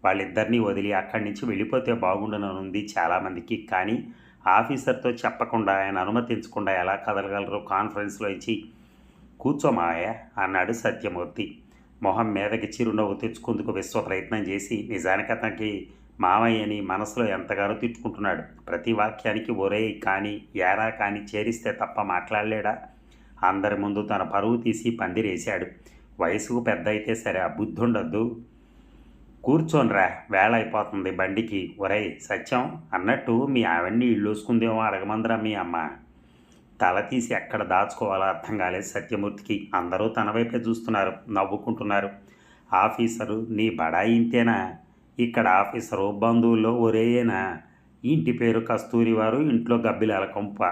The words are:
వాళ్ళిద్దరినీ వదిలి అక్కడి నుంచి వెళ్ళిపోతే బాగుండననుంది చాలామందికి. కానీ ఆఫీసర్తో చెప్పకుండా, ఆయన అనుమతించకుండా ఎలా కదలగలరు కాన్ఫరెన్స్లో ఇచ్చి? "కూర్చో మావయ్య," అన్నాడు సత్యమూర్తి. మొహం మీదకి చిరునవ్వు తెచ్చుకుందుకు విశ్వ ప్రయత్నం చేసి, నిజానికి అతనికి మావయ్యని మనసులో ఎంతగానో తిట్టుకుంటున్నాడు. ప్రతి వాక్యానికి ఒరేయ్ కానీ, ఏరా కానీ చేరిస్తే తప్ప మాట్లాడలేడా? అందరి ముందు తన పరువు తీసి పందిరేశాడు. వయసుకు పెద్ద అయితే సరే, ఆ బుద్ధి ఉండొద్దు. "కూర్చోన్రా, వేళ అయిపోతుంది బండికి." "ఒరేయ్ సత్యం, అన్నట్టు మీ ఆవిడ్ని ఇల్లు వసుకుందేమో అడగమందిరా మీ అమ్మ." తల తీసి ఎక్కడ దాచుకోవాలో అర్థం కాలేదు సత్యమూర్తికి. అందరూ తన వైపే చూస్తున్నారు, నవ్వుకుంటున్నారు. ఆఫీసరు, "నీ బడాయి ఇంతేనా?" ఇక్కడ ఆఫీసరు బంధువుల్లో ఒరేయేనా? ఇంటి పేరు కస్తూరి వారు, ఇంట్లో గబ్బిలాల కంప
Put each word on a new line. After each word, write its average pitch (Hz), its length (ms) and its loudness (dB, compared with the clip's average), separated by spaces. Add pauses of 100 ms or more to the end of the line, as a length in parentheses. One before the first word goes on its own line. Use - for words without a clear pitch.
వాళ్ళిద్దరినీ 107 540 2
వదిలి 101 340 0
అక్కడి 101 320 -2
నుంచి 104 220 -6
వెళ్ళిపోతే 113 460 0
బాగుండననుంది 101 960 -2 (100)
చాలామందికి. 90 720 -2
కానీ 98 380 0 (380)
ఆఫీసర్తో 123 640 2
చెప్పకుండా, 110 760 0
ఆయన 98 140 -2
అనుమతించకుండా 104 840 -2
ఎలా 95 140 0
కదలగలరు 101 760 -4
కాన్ఫరెన్స్లో 104 580 -4
ఇచ్చి? 98 360 -4 (760)
"కూర్చో 143 300 2
మావయ్య," 87 440 0 (240)
అన్నాడు 95 340 0
సత్యమూర్తి. 98 840 -4 (440)
మొహం 104 300 2
మీదకి 104 340 -2
చిరునవ్వు 107 480 0
తెచ్చుకుందుకు 110 580 -4
విశ్వ 95 280 -4
ప్రయత్నం 95 400 -4
చేసి, 98 500 -4
నిజానికి 98 420 0
అతనికి 107 540 -4 (340)
మావయ్యని 107 600 4
మనసులో 104 480 -2
ఎంతగానో 98 460 -2
తిట్టుకుంటున్నాడు. 104 920 -4
ప్రతి 87 260 -2
వాక్యానికి 110 600 -2
ఒరేయ్ 104 480 -2
కానీ, 101 420 -2 (140)
ఏరా 101 320 2
కానీ 104 320 -2 (140)
చేరిస్తే 113 380 -2
తప్ప 107 300 -4
మాట్లాడలేడా? 104 760 -2 (680)
అందరి 98 320 2
ముందు 101 260 -2
తన 101 200 -2
పరువు 101 340 2
తీసి 117 340 0
పందిరేశాడు. 95 760 -2 (540)
వయసుకు 104 400 0
పెద్ద 110 280 0
అయితే 107 260 0
సరే, 92 260 -2
ఆ 87 60 0
బుద్ధి - 360 -4
ఉండొద్దు. 110 580 0 (1040)
"కూర్చోన్రా, 127 680 4 (200)
వేళ 101 240 4
అయిపోతుంది 107 560 -2
బండికి." 95 680 -2
"ఒరేయ్ 98 400 -2
సత్యం, 123 600 -2 (120)
అన్నట్టు 117 520 2
మీ 131 160 2
ఆవిడ్ని 95 440 2
ఇల్లు 104 240 4
వసుకుందేమో 110 500 2
అడగమందిరా 110 560 0
మీ 107 180 -2
అమ్మ." 85 340 -4 (920)
తల 92 180 4
తీసి 117 340 -2
ఎక్కడ 104 280 -2
దాచుకోవాలో 95 600 2
అర్థం 95 340 -2
కాలేదు 92 260 0
సత్యమూర్తికి. 101 880 -4
అందరూ 92 340 0
తన 104 220 0
వైపే 117 260 0
చూస్తున్నారు, 110 560 0 (180)
నవ్వుకుంటున్నారు. 101 800 0 (600)
ఆఫీసరు, 110 800 0
"నీ 110 200 2
బడాయి 85 460 2
ఇంతేనా?" 117 580 2 (440)
ఇక్కడ 117 300 2
ఆఫీసరు 98 600 2
బంధువుల్లో 113 640 4
ఒరేయేనా? 113 840 2 (460)
ఇంటి 127 280 2
పేరు 117 280 4
కస్తూరి 113 520 2
వారు, 110 240 4
ఇంట్లో 120 400 2
గబ్బిలాల 107 480 2
కంప 101 460 -4